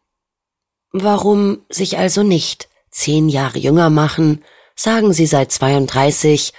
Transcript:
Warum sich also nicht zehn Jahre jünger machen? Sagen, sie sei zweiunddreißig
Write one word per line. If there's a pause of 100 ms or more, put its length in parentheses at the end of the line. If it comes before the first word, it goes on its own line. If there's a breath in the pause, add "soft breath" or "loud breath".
(920)
Warum
sich
also
nicht (220)
zehn
Jahre
jünger
machen? (320 soft breath)
Sagen,
sie
sei
zweiunddreißig